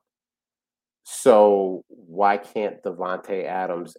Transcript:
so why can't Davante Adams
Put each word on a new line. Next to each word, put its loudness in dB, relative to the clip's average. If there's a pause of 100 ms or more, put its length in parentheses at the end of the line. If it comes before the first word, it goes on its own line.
(1040)
so 2
why -4
can't -8
Davante -8
Adams -8